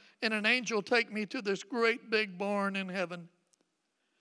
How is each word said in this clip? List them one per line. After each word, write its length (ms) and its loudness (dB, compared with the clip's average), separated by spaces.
and 140 0
an 100 0
angel 380 2
take 280 2
me 160 -2
to 140 -6
this 240 -2
great 460 0
big 260 0
barn 400 0
in 140 -4
heaven. 400 -4